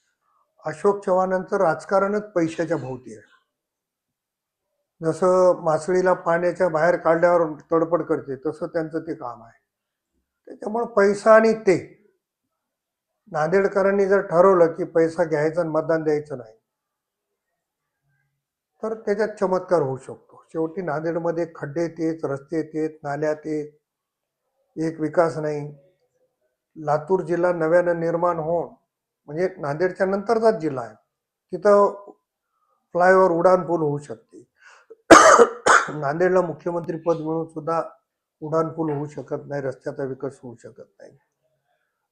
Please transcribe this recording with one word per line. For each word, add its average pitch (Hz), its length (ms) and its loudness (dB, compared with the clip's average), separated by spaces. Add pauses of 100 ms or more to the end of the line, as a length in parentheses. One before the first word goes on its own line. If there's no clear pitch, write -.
(640)
अशोक 202 400 -2
चव्हाणांचं 185 520 -2
राजकारणच 196 680 0
पैशाच्या 165 540 -4
भोवती 127 400 -12
आहे. 107 60 -20 (1800)
जसं 180 580 2
मासळीला 180 500 0
पाण्याच्या 175 560 0
बाहेर 165 280 2
काढल्यावर 170 440 4 (300)
तडफड 165 320 0
करते 139 320 -4
तसं 151 320 -8
त्यांचं 160 320 -8
ते 156 140 -8
काम 120 300 -14
आहे. 113 180 -20 (840)
त्याच्यामुळे 233 400 -8
पैसा 208 500 4
आणि 220 180 6
ते, 190 380 0 (1400)
नांदेडकरांनी 190 760 0
जर 190 160 2
ठरवलं 175 460 4
की 165 160 -8
पैसा 165 400 0
घ्यायचा 156 380 -2
आणि 165 80 -4
मतदान 156 340 -2
द्यायचं 147 340 -4
नाही - 160 -20 (2250)
तर 214 100 -6
त्याच्यात 214 360 -4 (100)
चमत्कार 185 420 0
होऊ 131 160 -4
शकतो. - 520 -20
शेवटी 165 320 -6
नांदेडमध्ये 165 760 -4
खड्डे 156 320 -6
तेच, 160 380 -6
रस्ते 139 360 -6
तेच, 156 420 -8
नाल्या 151 300 -4
तेच, 151 400 -8 (1040)
एक 160 220 -6
विकास 156 380 0
नाही. 147 380 -6 (1000)
लातूर 151 440 -2
जिल्हा 175 300 0
नव्यानं 170 480 0
निर्माण 170 380 -2
होऊन, 156 360 -4 (520)
म्हणजे 165 320 -4
नांदेडच्या 175 500 -2
नंतरचाच 220 480 0
जिल्हा 143 300 -6
आहे, 107 100 -18 (560)
तिथं 202 440 4 (960)
फ्लायओव्हर, 185 400 4
उड्डाणपूल 170 500 2
होऊ 147 160 -2
शकते. - 500 -18 (640)
<coughs> - 880 6
नांदेडला 175 420 2
मुख्यमंत्री 170 560 -6
पद 165 180 -2
मिळून 160 320 -6
सुद्धा 160 360 -4 (580)
उड्डाणपूल 160 520 -4
होऊ 143 120 -6
शकत 139 420 -12
नाही, 143 140 -8
रस्त्याचा 135 420 -8
विकास 131 400 -10
होऊ 120 200 -18
शकत - 360 -20
नाही. - 180 -20 (960)